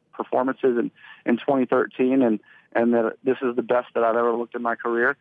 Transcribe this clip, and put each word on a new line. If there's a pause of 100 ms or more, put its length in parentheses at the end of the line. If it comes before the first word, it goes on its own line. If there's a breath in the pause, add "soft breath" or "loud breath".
(140)
performances
in, (340 loud breath)
in
twenty
thirteen,
and, (340 soft breath)
and
that
this
is
the
best
that
I've
ever
looked
in
my
career.